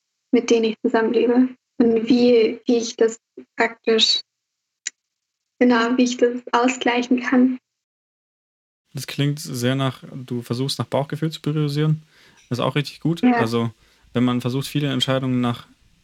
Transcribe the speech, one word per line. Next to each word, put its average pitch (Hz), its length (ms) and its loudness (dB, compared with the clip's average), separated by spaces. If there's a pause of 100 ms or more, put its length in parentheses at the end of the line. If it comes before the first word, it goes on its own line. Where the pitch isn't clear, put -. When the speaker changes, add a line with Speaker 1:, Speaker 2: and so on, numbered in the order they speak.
(320)
Speaker 1:
mit 233 180 2
denen 226 160 4
ich 220 180 -2
zusammenlebe 233 680 2 (300)
und 226 280 2
wie, 240 580 4
wie 247 120 2
ich 226 180 -6
das 226 240 0 (360)
praktisch, 226 680 0 (1400)
genau, 247 380 2
wie 254 60 4
ich 240 140 -2
das 240 240 0 (100)
ausgleichen 247 680 0
kann. 254 360 2 (1400)
Speaker 2:
Das 131 140 -12
klingt 143 320 -2
sehr 131 360 -2
nach, 135 280 -4 (100)
du 127 280 -8
versuchst 127 360 -6
nach 120 80 -4
Bauchgefühl 147 460 -4
zu - 100 -14
priorisieren. 151 640 -2 (460)
Das 120 100 -4
ist 123 40 -2
auch 123 120 0
richtig - 240 -4
gut. 165 220 -4
Speaker 1:
Ja. 247 160 4
Speaker 2:
Also, 117 340 0 (420)
wenn 120 100 2
man 123 180 0
versucht, 127 260 -4
viele 143 240 -2
Entscheidungen 131 500 -2
nach 120 260 -4 (360)